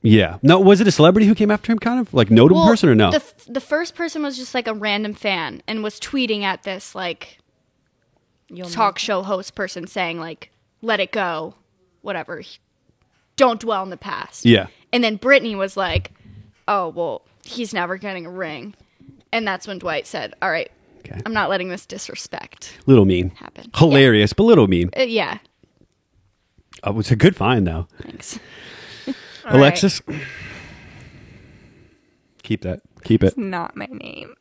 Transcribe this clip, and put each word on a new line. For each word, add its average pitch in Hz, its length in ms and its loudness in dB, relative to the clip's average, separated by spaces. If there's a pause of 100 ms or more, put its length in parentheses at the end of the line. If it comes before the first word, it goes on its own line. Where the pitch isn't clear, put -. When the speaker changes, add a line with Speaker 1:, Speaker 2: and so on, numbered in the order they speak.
Speaker 1:
Yeah. 98 380 4
No, 165 180 6
was 196 200 6
it 208 80 4
a 180 40 4
celebrity 185 360 6
who 220 80 4
came 208 160 0
after 214 200 -2
him, 226 80 0
kind 247 200 -2
of? 226 140 -6
Like, 113 180 4
notable 139 300 8
Speaker 2:
Well, - 80 6
Speaker 1:
person 214 200 4
or 117 60 6
no? 107 160 4
Speaker 2:
the 104 60 0
f-, - 320 -8
the 247 100 -8
first 330 360 -6
person 320 280 -8
was 277 140 -8
just, 254 180 -14
like, 240 120 -4
a 220 60 -6
random 208 400 -6
fan 175 540 -6
and 220 160 -8
was 208 160 -8
tweeting 220 440 -4
at 190 200 -6
this, 196 320 -12
like, 180 440 -12 (1080)
Speaker 3:
You'll 175 220 -16
Speaker 2:
talk 202 260 -2
Speaker 3:
know. - 40 -12
Speaker 2:
show 196 240 -4
host 190 320 -8
person 180 320 -10
saying, 170 320 -8
like, 165 320 -16 (320)
"Let 220 160 -2
it 185 120 -4
go," 170 440 -6 (480)
whatever. 175 380 -10
He, - 160 -20 (760)
"Don't 240 240 2
dwell 220 240 -4
in 190 60 -12
the 175 80 -16
past." - 480 -12
Speaker 1:
Yeah. 104 220 4 (260)
Speaker 2:
And 240 100 0
then 214 120 -2
Brittany 233 400 0
was 196 200 -6
like, 170 360 -4 (560)
"Oh, 185 220 -2
well, 165 340 -8 (200)
he's 226 300 -10
never 180 240 -6
getting 185 300 -12
a - 40 -16
ring." 165 440 -12 (580)
And 226 120 -4
that's 190 220 -8
when 190 120 -12
Dwight 165 280 -6
said, - 340 -10
"All 190 80 -4
right, 160 220 -6 (280)
Speaker 1:
Okay. - 260 -16
Speaker 2:
I'm 226 80 -4
not 196 160 -2
letting 185 200 -4
this 180 160 -12
disrespect - 1000 -16
Speaker 1:
Little 127 180 8
mean. 90 280 2
Speaker 2:
happen." - 440 -20
Speaker 1:
Hilarious, 135 560 6
Speaker 2:
Yeah. - 60 -8
Speaker 1:
but 196 60 2
little 185 240 6
mean. 90 300 2
Speaker 2:
Uh, 262 40 -2
yeah. 226 380 -4 (1400)
Speaker 1:
Oh, 104 160 -6
it's 107 120 -2
a 123 60 6
good 180 180 6
find, 104 320 2
though. 82 200 -4 (160)
Speaker 2:
Thanks. - 360 -16 (340)
<laughs> - 340 -18
Speaker 3:
All 269 60 -6 (400)
right. - 20 4
Speaker 1:
Alexis. 147 460 4 (2500)
Keep - 180 -6
that. 90 200 -8 (220)
Keep - 200 2
it. 196 40 4
Speaker 3:
It's - 100 0
not 185 380 -8
my - 120 -12
name. - 540 -18